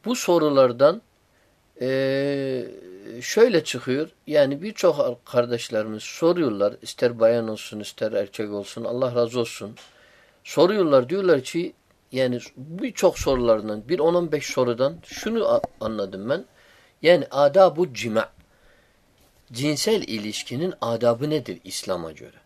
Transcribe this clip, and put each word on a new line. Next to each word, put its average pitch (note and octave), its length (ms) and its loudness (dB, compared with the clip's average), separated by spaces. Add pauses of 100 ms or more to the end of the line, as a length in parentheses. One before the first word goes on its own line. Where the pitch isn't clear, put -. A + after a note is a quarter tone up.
Bu A#3 120 -2
sorulardan, D3 840 4 (760)
ee, C3+ 840 -2 (580)
şöyle G#3+ 420 4
çıkıyor. C3 460 -4 (160)
Yani C#3+ 360 2
birçok F3+ 380 0
ar-, B2 240 -2
kardeşlerimiz A2+ 800 -2
soruyorlar. C3+ 800 0
İster A#2+ 380 -4
bayan A2+ 280 4
olsun, G#2+ 320 -10
ister G#2+ 320 -6
erkek G#2 400 -4
olsun. G#2 320 -10
Allah B2 300 -2
razı A#2+ 260 0
olsun. A2+ 360 -8 (680)
Soruyorlar. D#3 640 4
Diyorlar F3+ 320 2
ki, E3 320 -6 (400)
yani B2+ 280 -2 (160)
birçok E3+ 640 -2
sorularından, A2 680 0
bir E3+ 100 0
on E3 160 2
on F3 180 0
beş C#3+ 140 -4
sorudan B2+ 580 0
şunu - 440 -4
a-, A#2 140 2 (180)
anladım G#2 500 -6
ben. E3+ 140 -4 (580)
Yani D#3 280 6
adabu D3 640 4
cima. A2 340 -2 (1200)
Cinsel D3 500 -2
ilişkinin A2+ 800 -6
adabı A#2 500 0
nedir B2 340 -4
İslam'a F2 480 -8
göre? - 340 -20